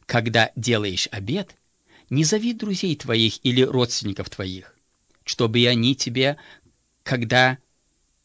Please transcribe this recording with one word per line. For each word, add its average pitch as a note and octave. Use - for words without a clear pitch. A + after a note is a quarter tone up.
«Когда A2+
делаешь G#2
обед, A2+
не C#3+
зови G#3+
друзей G3
твоих A2+
или B2+
родственников A#2
твоих, F#2
чтобы A#2
и A#2+
они A#2+
тебе, C3
когда B2+